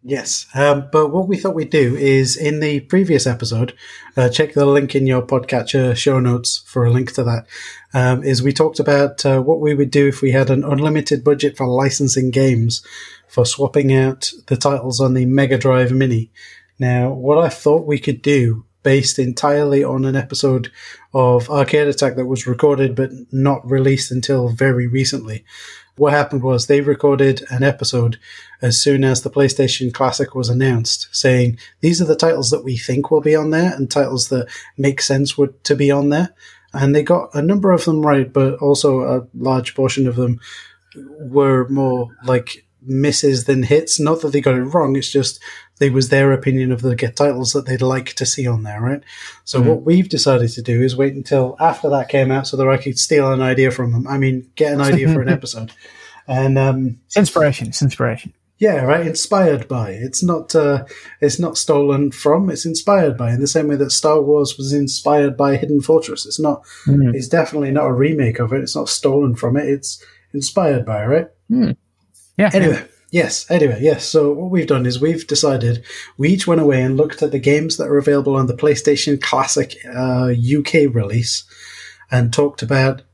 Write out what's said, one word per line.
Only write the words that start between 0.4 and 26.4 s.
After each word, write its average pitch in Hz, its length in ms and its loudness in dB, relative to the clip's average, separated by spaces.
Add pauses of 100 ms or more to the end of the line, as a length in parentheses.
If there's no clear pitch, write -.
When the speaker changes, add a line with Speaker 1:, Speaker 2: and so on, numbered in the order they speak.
Speaker 1:
um, 139 380 2
but 156 160 2
what 180 180 -2
we 190 100 0
thought 185 200 -4
we'd 156 140 -6
do 135 260 2
is, 135 400 2
in 151 240 -4
the 151 200 -2
previous 170 460 0
episode, 117 480 -4 (420)
uh, 123 120 2
check 147 260 0
the 143 100 4
link 139 300 2
in 135 140 2
your 127 140 2
podcatcher 127 760 -2
show 131 240 0
notes 123 460 -2
for 123 200 -2
a 120 40 2
link 123 240 0
to 127 100 -2
that, 117 220 -4 (460)
um, 127 300 2
is 131 180 0
we 139 120 2
talked 156 260 0
about, 143 480 0
uh, 135 160 2
what 151 180 0
we 151 140 0
would 139 160 0
do 143 160 4
if 135 160 -2
we 135 80 2
had 135 200 2
an 135 120 2
unlimited 147 600 -2
budget 143 320 2
for 131 100 -4
licensing 131 640 0
games 120 560 0 (400)
for 123 180 0
swapping 135 480 0
out 131 380 0 (160)
the 170 100 0
titles 131 440 -2
on 131 140 2
the 127 120 2
Mega 135 320 2
Drive 127 320 2
Mini. 127 400 0 (480)
Now, 123 340 0
what 135 240 0
I 165 120 4
thought 156 360 0
we 147 140 -2
could 127 240 -4
do, 120 420 2 (200)
based 135 340 2
entirely 143 640 0
on 131 220 -2
an 135 100 -2
episode 131 560 -2 (420)
of 123 380 2
Arcade 147 380 2
Attack 139 260 0
that 127 120 -4
was 127 200 -4
recorded 131 480 2
but 131 160 -2 (220)
not 135 360 0
released 135 440 0
until 123 360 -2
very 123 380 0
recently, 120 580 -4 (520)
what 143 160 4
happened 143 320 0